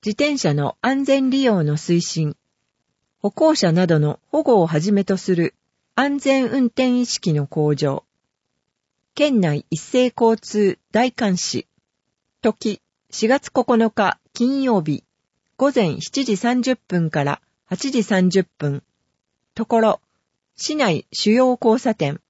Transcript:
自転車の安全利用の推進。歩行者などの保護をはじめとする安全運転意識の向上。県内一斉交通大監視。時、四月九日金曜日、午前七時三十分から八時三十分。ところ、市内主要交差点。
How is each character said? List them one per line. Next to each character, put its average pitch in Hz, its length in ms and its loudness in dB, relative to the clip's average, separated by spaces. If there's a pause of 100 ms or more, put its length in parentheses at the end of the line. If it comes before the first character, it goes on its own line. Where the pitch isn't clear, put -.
自 214 60 -4
転 285 260 -2
車 160 160 0
の 143 280 -2
安 269 220 -2
全 269 260 2
利 269 140 0
用 208 200 2
の 147 120 0
推 170 240 0
進。 156 380 -4 (840)
歩 202 100 -2
行 311 240 2
者 180 160 0
な 180 160 2
ど 160 120 4
の 147 200 -2 (120)
保 302 120 0
護 233 180 4
を 165 60 2
は 160 120 0
じ 185 120 -2
め 196 120 2
と 190 140 -2
す 185 180 -2
る 170 200 -2 (400)
安 285 240 -2
全 269 280 0
運 254 200 0
転 247 320 0
意 247 60 0
識 - 280 -4
の 147 140 -2
向 151 280 0
上。 139 280 -4 (1120)
県 285 240 2
内 151 300 0
一 160 120 -6
斉 254 340 0
交 226 220 2
通 208 400 -2 (140)
大 240 180 0
監 196 280 -2
視。 - 300 -8 (760)
時、 214 400 -4 (280)
四 - 180 -4
月 269 240 0
九 247 120 0 (260)
日 - 300 -2 (140)
金 269 280 -2
曜 233 200 0
日、 151 220 -4 (540)
午 277 160 2
前 180 280 0
七 - 220 -6
時 220 140 -2
三 247 240 -2
十 254 140 0
分 170 340 -4
か 156 140 -2
ら 143 180 -4 (240)
八 262 260 -6
時 247 120 0
三 185 260 2
十 185 140 2
分。 143 400 -6 (720)
と 220 100 -6
こ 233 140 0
ろ、 220 220 2 (540)
市 - 200 -8
内 226 360 0
主 - 200 0
要 254 280 4
交 233 200 2
差 226 160 -2
点。 147 340 -4